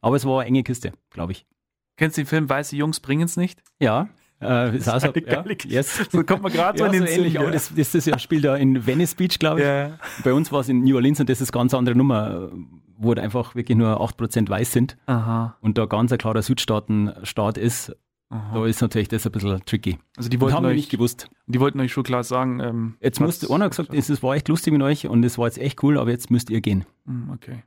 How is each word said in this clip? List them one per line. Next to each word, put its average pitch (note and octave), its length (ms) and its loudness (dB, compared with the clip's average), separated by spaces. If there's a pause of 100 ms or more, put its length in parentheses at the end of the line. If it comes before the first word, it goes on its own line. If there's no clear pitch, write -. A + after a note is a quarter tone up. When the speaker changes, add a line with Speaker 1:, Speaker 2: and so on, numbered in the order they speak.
Speaker 1:
Aber A#2 140 2
es B2+ 100 0
war C3 140 2
eine A#2 80 -4
enge B2+ 160 2
Kiste, A#2+ 300 -6 (160)
glaub E2+ 220 -8
ich. - 140 -12 (520)
Speaker 2:
Kennst D#3 200 0
du D#3+ 40 -2
den C3+ 60 -4
Film D#3 220 0
Weiße C#3+ 280 -2
Jungs D#3 240 -2
bringen's D#3+ 340 -2
nicht? F3+ 260 -4 (160)
Speaker 1:
Ja. C3+ 300 2 (320)
Äh, B2 380 0
ist A#2 100 -2
Speaker 2:
Das B2+ 160 0
ist - 0 -
Speaker 1:
auch D3 100 -2
so, - 60 -
Speaker 2:
eine D#3 80 -10
Speaker 1:
ja. D#3+ 140 -2
Speaker 2:
geile G3+ 160 -6
Geschichte. - 180 -6
Speaker 1:
Yes. C#3 360 -2
Speaker 2:
So E3+ 120 2
kommt F#3+ 200 0
man F#3 100 -4
grad E3+ 260 0
Speaker 1:
<laughs> - 0 -
Ja, G#3+ 100 2
Speaker 2:
so F#3+ 40 2
in F#3 60 4
Speaker 1:
so F3 60 2
Speaker 2:
den - 20 -2
Sinn, E3 100 0
Speaker 1:
ähnlich, E3 200 2
aber C#3 100 0
Speaker 2:
ja. C3 60 -2
Speaker 1:
das, D3 220 -4
das, D#3 160 0
das D3+ 300 0
spielt D3+ 240 0
da C3+ 100 4
in C3 320 2
Venice D3+ 280 0
Beach, F3+ 220 0
glaub D#3 200 2
ich. D3 80 2
Speaker 2:
Ja. C#3+ 340 -2 (240)
Speaker 1:
Bei B2+ 100 4
uns D3 200 2
war's C3+ 160 0
in B2+ 160 4
New C3+ 100 6
Orleans C3+ 240 4
und C3 100 2
das C3 120 0
ist B2+ 100 -4
ganz A#2+ 220 2
andere B2 240 2
Nummer, G#2+ 520 2 (480)
wo A2 120 0
halt A#2 100 2
einfach A2+ 360 -4
wirklich A#2+ 220 2
nur A2 240 4
acht - 160 -4
Prozent A2 320 0
weiß G2+ 220 -2
sind B2+ 340 0
Speaker 2:
Aha. A2+ 560 -2
Speaker 1:
und A2 160 0
da A2 80 2
ganz A2+ 260 0
ein B2 60 0
klarer A2 240 -2
Südstaaten-Staat G#2+ 1160 -2
ist, - 380 -2 (340)
Speaker 2:
Aha. G#2+ 240 -10
Speaker 1:
da A2+ 120 -2
ist A2 160 0
natürlich A2 260 0
das A2 180 -4
ein A#2 60 -2
bisschen G2 340 -2
tricky. G#2 340 -2 (180)
Speaker 2:
Also A#2+ 120 -8
die B2 80 0
Speaker 1:
Und B2 40 2
Speaker 2:
wollten C3+ 140 4
Speaker 1:
haben C#3+ 80 2
wir C3 60 2
Speaker 2:
euch, C3+ 80 2
Speaker 1:
nicht D3 140 -4
gewusst. - 380 -2 (180)
Speaker 2:
die B2 120 0
wollten C#3 200 2
euch B2+ 140 0
schon C3+ 100 -2
klar B2 200 -2
sagen, B2+ 360 -2
ähm, A#2 420 -4
Speaker 1:
Jetzt - 180 -2
Speaker 2:
was C#3+ 60 4 (160)
Speaker 1:
musste - 120 -2
einer F3+ 160 2
gesagt, - 220 -6
Speaker 2:
Südstaaten D3 220 0
Speaker 1:
es C3+ 100 -2
war C3 120 0
echt D3 120 -2
lustig D#3+ 260 2
mit C#3+ 80 4
euch C#3+ 260 0
und A#2 160 4
es A#2+ 140 0
war A#2+ 100 2
jetzt A#2 120 -4
echt C3+ 240 -4
cool, C#3+ 140 4
aber A#2 140 2
jetzt A#2+ 200 -2
müsst A#2+ 180 2
ihr A2 120 0
gehen. F#2+ 240 0 (200)
Speaker 2:
Hm, B2 280 -8
okay. A#2 340 -16